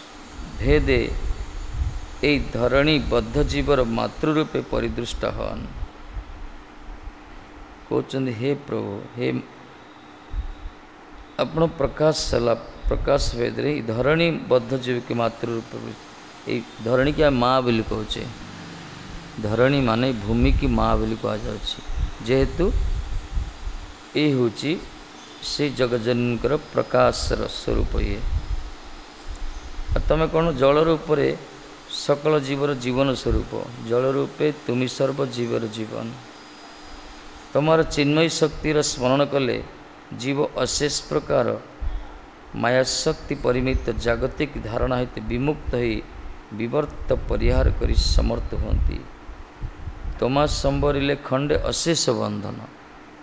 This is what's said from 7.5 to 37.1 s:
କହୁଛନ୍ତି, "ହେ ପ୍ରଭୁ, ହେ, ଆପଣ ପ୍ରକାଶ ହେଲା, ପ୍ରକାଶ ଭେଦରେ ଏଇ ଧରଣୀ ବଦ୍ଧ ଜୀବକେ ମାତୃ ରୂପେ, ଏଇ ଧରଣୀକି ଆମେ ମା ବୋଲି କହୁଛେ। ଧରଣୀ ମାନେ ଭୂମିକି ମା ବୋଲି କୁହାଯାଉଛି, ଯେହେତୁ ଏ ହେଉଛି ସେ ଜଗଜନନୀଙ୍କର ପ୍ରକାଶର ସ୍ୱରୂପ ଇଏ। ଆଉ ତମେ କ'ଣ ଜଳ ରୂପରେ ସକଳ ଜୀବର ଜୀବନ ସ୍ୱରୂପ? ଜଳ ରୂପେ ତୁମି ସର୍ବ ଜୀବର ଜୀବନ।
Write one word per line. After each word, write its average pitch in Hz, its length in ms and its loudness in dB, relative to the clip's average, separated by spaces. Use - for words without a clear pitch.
କହୁଛନ୍ତି, 127 420 -2
"ହେ 127 220 -2
ପ୍ରଭୁ, 110 460 -6
ହେ, 127 240 -2
ଆପଣ 156 280 2
ପ୍ରକାଶ 151 680 2
ହେଲା, 117 200 4
ପ୍ରକାଶ 135 480 2
ଭେଦରେ 120 360 0
ଏଇ 135 100 -2
ଧରଣୀ 135 480 2
ବଦ୍ଧ 123 460 2
ଜୀବକେ 123 380 -2
ମାତୃ 117 340 -2
ରୂପେ, 113 300 -6
ଏଇ 120 100 -2
ଧରଣୀକି 135 380 4
ଆମେ 139 160 6
ମା 127 220 4
ବୋଲି 117 300 4
କହୁଛେ। 107 360 -4
ଧରଣୀ 123 380 4
ମାନେ 123 320 2
ଭୂମିକି 113 540 4
ମା 113 300 4
ବୋଲି 110 200 0
କୁହାଯାଉଛି, 107 680 -4
ଯେହେତୁ 135 480 2
ଏ 151 120 4
ହେଉଛି 127 500 2
ସେ - 280 0
ଜଗଜନନୀଙ୍କର 120 840 2
ପ୍ରକାଶର 123 880 2
ସ୍ୱରୂପ 113 540 0
ଇଏ। 101 200 0
ଆଉ - 140 2
ତମେ 160 180 4
କ'ଣ 160 260 2
ଜଳ 139 300 6
ରୂପରେ 151 560 2
ସକଳ 156 480 2
ଜୀବର 139 360 0
ଜୀବନ 127 400 4
ସ୍ୱରୂପ? 110 500 2
ଜଳ 127 220 4
ରୂପେ 143 420 2
ତୁମି 123 220 2
ସର୍ବ 139 380 0
ଜୀବର 117 400 -2
ଜୀବନ। 113 440 -6